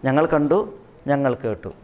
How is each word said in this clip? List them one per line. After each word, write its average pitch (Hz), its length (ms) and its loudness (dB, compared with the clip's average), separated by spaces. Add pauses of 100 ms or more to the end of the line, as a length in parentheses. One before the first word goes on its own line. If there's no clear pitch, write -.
ഞങ്ങൾ 139 200 4
കണ്ടു, 156 540 0 (280)
ഞങ്ങൾ 139 260 0
കേട്ടു. 107 380 -6 (120)